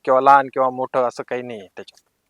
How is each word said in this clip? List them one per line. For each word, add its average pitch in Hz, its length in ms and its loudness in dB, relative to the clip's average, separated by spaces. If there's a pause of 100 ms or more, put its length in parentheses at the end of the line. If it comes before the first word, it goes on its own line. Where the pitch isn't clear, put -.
किंवा 131 160 2
लहान 135 320 4
किंवा 131 180 0
मोठं 127 380 -4
असं 120 200 -12
काही 123 140 -8
नाही 120 180 -14
आहे 92 160 -20
त्याच्यात. - 240 -20 (300)